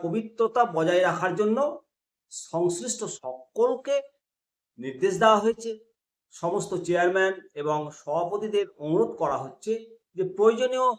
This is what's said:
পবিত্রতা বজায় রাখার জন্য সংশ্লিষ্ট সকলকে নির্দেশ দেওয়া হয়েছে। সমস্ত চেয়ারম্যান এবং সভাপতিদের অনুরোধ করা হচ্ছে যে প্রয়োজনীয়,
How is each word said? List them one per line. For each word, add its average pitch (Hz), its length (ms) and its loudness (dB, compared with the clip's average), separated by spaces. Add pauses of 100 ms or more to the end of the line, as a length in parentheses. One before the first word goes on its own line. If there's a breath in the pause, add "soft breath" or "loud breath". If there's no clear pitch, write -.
পবিত্রতা 220 640 0
বজায় 175 360 2
রাখার 175 340 0
জন্য 214 220 2 (760)
সংশ্লিষ্ট 175 720 -4
সকলকে 240 920 -4 (840)
নির্দেশ 135 400 -2
দেওয়া 220 200 8
হয়েছে। 226 320 -2 (600)
সমস্ত 175 420 -4
চেয়ারম্যান 180 600 2 (200)
এবং 151 380 -4
সভাপতিদের 196 720 -2 (120)
অনুরোধ 160 400 2
করা 143 200 0
হচ্ছে 131 360 -8 (420)
যে 190 80 -2
প্রয়োজনীয়, 233 640 2 (120)